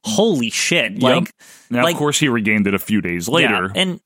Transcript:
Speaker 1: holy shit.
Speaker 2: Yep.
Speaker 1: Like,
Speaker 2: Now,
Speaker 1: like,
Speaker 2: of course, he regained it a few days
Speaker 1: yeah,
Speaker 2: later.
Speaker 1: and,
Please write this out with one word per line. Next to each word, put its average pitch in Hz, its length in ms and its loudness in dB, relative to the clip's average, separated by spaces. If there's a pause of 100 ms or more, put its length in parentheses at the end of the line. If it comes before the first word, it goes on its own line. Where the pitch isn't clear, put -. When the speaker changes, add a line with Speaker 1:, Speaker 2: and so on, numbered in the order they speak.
Speaker 1:
holy 202 460 0
shit. 127 420 0
Speaker 2:
Yep. 104 100 -4
Speaker 1:
Like, 127 300 2 (380)
Speaker 2:
Now, 120 120 0
Speaker 1:
like, 170 120 2
Speaker 2:
of - 40 -8
course, 147 200 0
he 151 100 2
regained 107 380 2
it 98 80 0
a 95 40 0
few 107 220 0
days 87 280 -6
Speaker 1:
yeah, 127 60 -4
Speaker 2:
later. 110 400 0
Speaker 1:
and, 185 320 -4